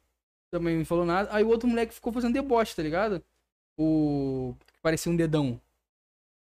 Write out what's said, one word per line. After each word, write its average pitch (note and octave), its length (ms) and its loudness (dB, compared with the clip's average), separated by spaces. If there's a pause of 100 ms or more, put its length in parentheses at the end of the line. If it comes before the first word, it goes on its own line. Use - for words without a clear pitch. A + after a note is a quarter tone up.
(520)
também E3+ 280 0
não D#3+ 40 0
falou F3 220 0
nada. F#3+ 260 0
Aí G#3+ 120 2
o A3 40 4
outro A3+ 220 2
moleque A#3 240 0
ficou - 180 -8
fazendo A#3+ 220 0
deboche, B3 420 0
tá F3 60 -4
ligado? E3+ 420 -2 (540)
O C#3+ 800 0 (100)
que - 160 -20
parecia D#3+ 300 0
um E3+ 40 2
dedão. D3+ 460 0 (960)